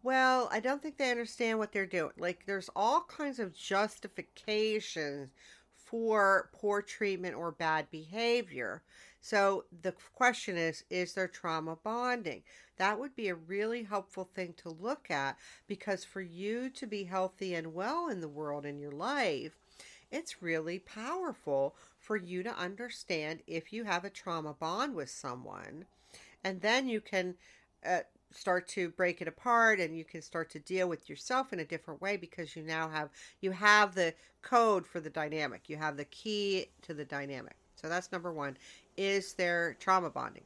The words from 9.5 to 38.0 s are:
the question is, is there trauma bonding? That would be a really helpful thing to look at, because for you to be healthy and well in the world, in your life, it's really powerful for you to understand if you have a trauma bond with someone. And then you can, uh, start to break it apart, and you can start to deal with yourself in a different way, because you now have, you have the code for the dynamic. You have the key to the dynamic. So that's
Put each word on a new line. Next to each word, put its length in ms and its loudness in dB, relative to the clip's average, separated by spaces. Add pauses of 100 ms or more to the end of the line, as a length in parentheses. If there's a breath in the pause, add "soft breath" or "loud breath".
the 120 -2 (200)
question 440 2
is, 320 0
is 240 -2
there 140 0
trauma 560 -4
bonding? 600 -4 (340 loud breath)
That 200 2
would 160 -6
be 140 -4
a 80 0
really 480 -4
helpful 500 -6
thing 200 -6 (100)
to 60 -10
look 420 -6
at, 260 0 (300 loud breath)
because 380 -4
for 160 -10
you 480 -4
to 180 -10
be 160 -6
healthy 500 -2
and 200 -4
well 340 -2
in 140 -4
the 80 -6
world, 360 -4
in 140 -6
your 140 -8
life, 680 -2 (520 loud breath)
it's 300 -8
really 380 -2
powerful 960 -2 (240 loud breath)
for 160 -4
you 280 -4
to 140 -6
understand 880 -4
if 280 -6
you 100 -6
have 220 -2
a 40 -6
trauma 440 -6
bond 420 -4
with 140 -6
someone. 760 -10 (560 loud breath)
And 200 -4
then 260 4
you 140 0
can, 340 -2 (500 loud breath)
uh, 140 2 (340)
start 360 0
to 220 -2
break 300 0
it 60 -6
apart, 540 6
and 160 -2
you 80 -8
can 160 -12
start 300 -4
to 80 -10
deal 280 0
with 220 -4
yourself 420 -2
in 80 -4
a 60 -4
different 360 -10
way, 140 0
because 400 -10
you 80 -10
now 260 -2
have, 200 -4 (320 loud breath)
you 100 0
have 420 8
the 200 2 (280 loud breath)
code 460 6
for 120 -6
the 120 -8
dynamic. 580 -2
You 80 -6
have 200 -2
the 80 -6
key 640 -2 (100)
to 140 -10
the 100 -8
dynamic. 500 -8 (200)
So 120 -12
that's 240 -4